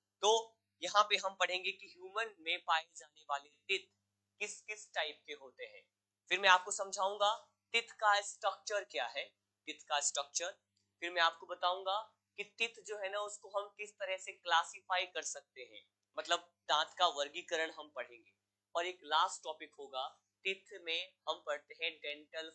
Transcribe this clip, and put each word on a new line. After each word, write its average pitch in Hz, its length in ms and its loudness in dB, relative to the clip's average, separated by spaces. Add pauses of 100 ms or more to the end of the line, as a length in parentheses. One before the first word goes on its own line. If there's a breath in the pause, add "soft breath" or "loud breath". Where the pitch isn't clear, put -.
(220)
तो 220 340 4 (260)
यहाँ 180 220 6
पे 208 120 4
हम 196 240 -2
पढ़ेंगे 185 320 0
कि 190 160 -16
human 190 520 -8
में 170 220 -4
पाए 165 240 2 (100)
जाने 156 340 -20
वाले 143 200 -2 (180)
टिथ 190 200 -2 (520)
किस 208 220 -8
किस - 320 -14
type 156 320 -4
के 151 80 -10
होते 131 320 -14
हैं। 104 180 -20 (460)
फिर 180 100 2
मैं 196 80 6
आपको 185 240 6
समझाऊंगा 202 800 0 (240)
टिथ 233 200 0
का 208 280 4
structure 202 640 -4
क्या 131 220 -4
है, 151 260 -8 (340)
टिथ - 160 -12
का 147 180 0
structure। - 560 -2 (440)
फिर 175 80 -4
मैं 175 120 2
आपको 165 240 2
बताऊंगा 190 680 -2 (240)
कि 202 60 -6 (140)
टिथ 226 240 -4
जो 208 160 -8
है 196 120 -4
ना, 208 100 -4
उसको 202 300 -8
हम 202 260 -2
किस 208 160 -12
तरह 190 240 -4
से 190 180 -12
classify 180 720 0
कर 160 160 -6
सकते - 380 -10
हैं, 110 240 -18 (300)
मतलब 170 340 0 (180)
दांत 160 300 4
का 180 160 8
वर्गीकरण 160 560 -2
हम 151 260 -16
पढ़ेंगे। 120 380 -12 (400)
और 175 120 0
एक 180 180 -8
last 160 400 2
topic 156 340 -10
होगा, 135 420 -8 (240)
टिथ 190 380 -6
में 170 300 -4 (160)
हम 160 180 -4
पढ़ते 147 300 -6
हैं 160 200 -6
dental 151 580 -10